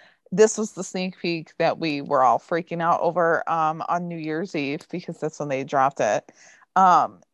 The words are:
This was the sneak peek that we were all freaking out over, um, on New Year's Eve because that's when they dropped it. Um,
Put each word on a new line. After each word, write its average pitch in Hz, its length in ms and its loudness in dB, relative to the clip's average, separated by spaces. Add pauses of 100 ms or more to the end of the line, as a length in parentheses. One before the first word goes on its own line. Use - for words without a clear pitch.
(320)
This 214 260 4
was 214 160 -6
the 175 100 -8
sneak 185 360 -8
peek 165 380 -6
that 156 220 0
we 147 220 -4
were 131 220 2
all 120 160 4
freaking 170 420 -4
out 165 200 2
over, 165 480 0
um, 160 380 -2
on 175 200 -4
New 170 100 -8
Year's 160 380 -6
Eve 143 340 -4
because 170 300 -10
that's 156 200 -6
when 147 100 -6
they 135 140 -4
dropped 135 380 0
it. 113 300 -2 (440)
Um, 151 460 4 (120)